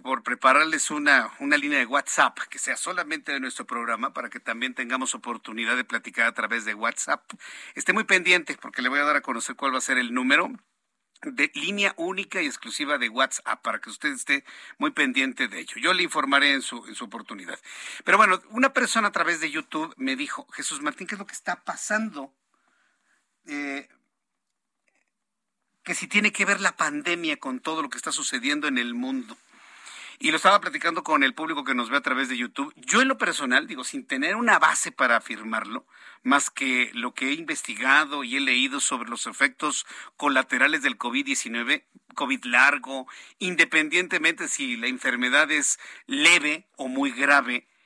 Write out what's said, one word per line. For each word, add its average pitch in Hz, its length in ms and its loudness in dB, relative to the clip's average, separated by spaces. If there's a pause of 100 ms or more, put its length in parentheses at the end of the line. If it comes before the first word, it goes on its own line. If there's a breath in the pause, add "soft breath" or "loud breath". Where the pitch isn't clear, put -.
por 127 220 -2
prepararles 143 680 4
una, 143 400 4 (100)
una 143 180 2
línea 143 200 0
de 123 60 2
WhatsApp 135 540 2 (100)
que - 100 -14
sea 127 200 -4
solamente 160 540 -4
de 139 80 -2
nuestro 127 260 -8
programa 117 480 -4
para 123 160 -8
que 120 100 -14
también 120 340 -6
tengamos 127 400 -4
oportunidad 117 600 -4
de 123 80 0
platicar 117 420 -2
a 117 60 0
través 110 320 -4
de 107 80 -2
WhatsApp. 113 580 -4 (440 loud breath)
Esté 160 180 0
muy 208 120 0
pendiente 180 560 2
porque - 200 -8
le 127 80 0
voy 139 100 0
a 147 60 2
dar 147 120 2
a 139 40 -2
conocer 120 360 -6
cuál 135 180 -2
va 131 40 -2
a 127 40 -4
ser 131 160 0
el 120 160 -2
número 139 360 2 (680)
de 143 340 -2
línea 190 440 -2
única 190 420 -4
y 156 60 0
exclusiva 151 500 -4
de 123 140 -2
WhatsApp 120 500 -2
para 107 180 -4
que - 120 -14
usted 127 180 -6
esté 139 340 -2 (360 loud breath)
muy 147 140 0
pendiente 135 560 0
de 90 120 -10
ello. - 160 -12
Yo 151 160 2
le 180 100 2
informaré 139 520 4
en 131 80 0
su, 117 240 -10
en 107 80 -16
su 123 100 -10
oportunidad. 107 560 -12 (440 loud breath)
Pero 180 120 6
bueno, 190 240 6 (100)
una 254 220 2
persona 226 360 2
a - 40 -4
través 165 280 0
de 156 100 -2
YouTube 156 480 -6
me 135 180 -2
dijo, - 360 -6
"Jesús 147 280 -6
Martín, 151 260 -6
¿qué - 80 -8
es 190 40 -8
lo 196 80 -12
que - 80 -14
está - 280 -6
pasando?" 208 680 -4 (1120)
Eh, 143 400 -8 (2000)
que 170 60 -4
si - 120 -6
tiene 208 260 2
que 202 120 0
ver 190 160 2
la 185 160 0
pandemia 156 600 -2
con 127 220 -8
todo 160 200 -4
lo 143 80 -4
que - 80 -12
está - 160 -6
sucediendo 147 560 -2
en 135 80 0
el 120 160 0
mundo. 123 460 -6 (800 loud breath)
Y 156 140 2
lo 160 40 4
estaba 196 240 8
platicando 156 420 -2
con 151 200 4
el 131 100 4
público 151 320 -4
que 135 100 0
nos 120 140 0
ve 135 80 2
a 139 60 0
través 131 260 0
de 127 80 -4
YouTube. 131 400 -6
Yo - 240 2
en 262 80 4
lo 269 80 0
personal, 147 500 0
digo, 127 180 -10
sin 135 220 -8
tener 160 300 -2
una 220 220 4
base 160 340 4
para 120 240 4
afirmarlo, 110 680 -6 (360 loud breath)
más 139 280 4
que 127 420 0
lo 120 220 -4
que 135 160 -2
he - 20 0
investigado 143 880 0
y 123 140 -4
he 139 40 0
leído 131 400 2
sobre 117 280 -2
los 117 180 -6
efectos 143 600 -2 (320 loud breath)
colaterales 135 640 2
del 127 160 0
covid 123 260 -2
diecinueve, 123 600 -4 (280)
covid 135 300 -4
largo, 131 640 2 (320 loud breath)
independientemente 165 1080 0
si 127 280 -4
la 117 120 -4
enfermedad 127 600 2
es 147 280 0 (260 loud breath)
leve 151 720 2
o 131 120 -6
muy 135 240 -2
grave, 131 540 2 (200 soft breath)